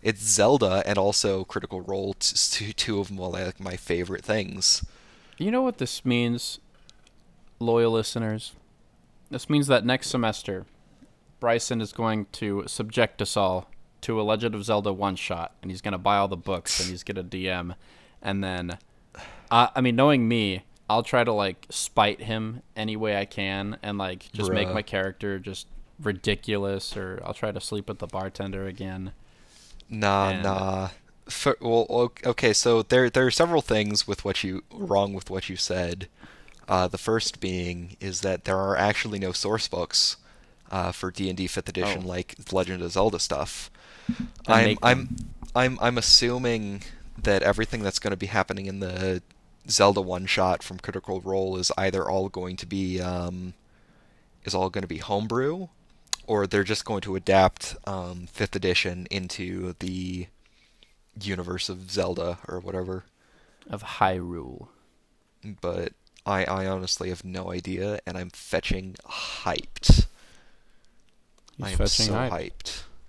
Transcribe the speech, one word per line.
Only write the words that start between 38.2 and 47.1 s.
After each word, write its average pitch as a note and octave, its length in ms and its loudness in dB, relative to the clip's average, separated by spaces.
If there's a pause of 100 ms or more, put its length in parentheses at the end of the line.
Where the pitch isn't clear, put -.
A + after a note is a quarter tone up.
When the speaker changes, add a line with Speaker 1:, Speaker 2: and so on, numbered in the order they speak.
Speaker 1:
that F#2 240 -2
there F#2+ 120 2
are G2 180 0
actually G#2 440 0
no F#2 120 -2
source G#2+ 360 -2
books, - 480 0 (560)
uh, F2+ 180 -2
for F#2 220 -6
D F#2+ 160 -4
and F#2 80 -4
D F#2 100 -2
fifth - 220 -4
edition, F#2+ 360 -2
Speaker 2:
Oh. F2+ 40 -6
Speaker 1:
like F2+ 260 -6 (180)
Legend F#2 300 0
of F2 80 -6
Zelda F#2+ 300 2
stuff. - 500 -4 (380)
Speaker 2:
And - 100 -4 (300)
Speaker 1:
I'm, A2+ 160 8
Speaker 2:
make G#2+ 180 4
Speaker 1:
I'm, B2+ 240 6
Speaker 2:
them. - 100 -6 (380)
Speaker 1:
I'm, B2+ 260 2
I'm A#2+ 180 2
assuming A#2 840 4 (400)